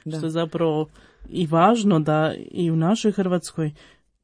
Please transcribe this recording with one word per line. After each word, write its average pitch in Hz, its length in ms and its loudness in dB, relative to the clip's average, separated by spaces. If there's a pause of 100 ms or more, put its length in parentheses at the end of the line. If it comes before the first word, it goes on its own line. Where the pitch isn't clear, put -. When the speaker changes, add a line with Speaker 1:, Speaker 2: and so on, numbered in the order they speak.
Speaker 1:
Da. 156 120 -8
Speaker 2:
što 160 100 -6
je 160 40 -6
zapravo 160 580 -2 (400)
i 175 180 -4
važno 185 540 4
da 151 340 0 (160)
i 170 200 -2
u 165 60 0
našoj 196 360 2
Hrvatskoj 180 600 -4 (520)